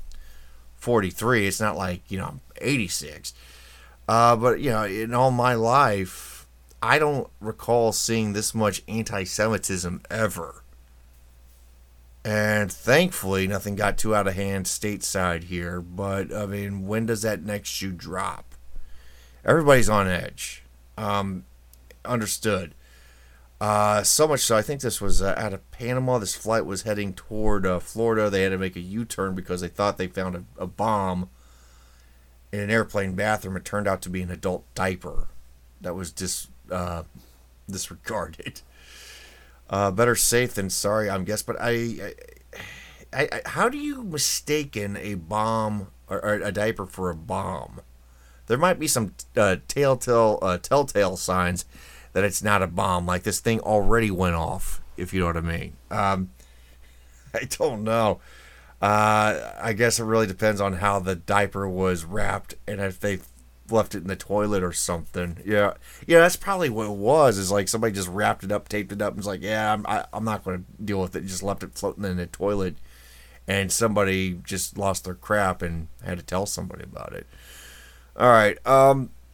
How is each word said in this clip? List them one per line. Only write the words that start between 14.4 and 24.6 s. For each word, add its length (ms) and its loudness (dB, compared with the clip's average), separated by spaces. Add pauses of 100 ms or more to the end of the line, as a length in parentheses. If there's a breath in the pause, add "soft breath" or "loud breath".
stateside 800 -2
here. 360 -6
But, 540 -6
I 120 -4
mean, 400 -6
when 200 -2
does 160 -2
that 220 -2
next 260 -6
shoe 220 -6
drop? 640 -8 (880 soft breath)
Everybody's 440 8
on 200 4
edge. 560 -6 (340)
Um, 460 -2 (600)
understood. 720 -2 (840 soft breath)
Uh, 420 4
so 240 4
much 140 2
so, 160 4
I 60 4